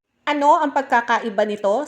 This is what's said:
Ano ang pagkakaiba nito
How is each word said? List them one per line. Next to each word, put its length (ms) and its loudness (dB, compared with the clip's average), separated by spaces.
Ano 400 2
ang 80 0
pagkakaiba 800 -2
nito 380 -2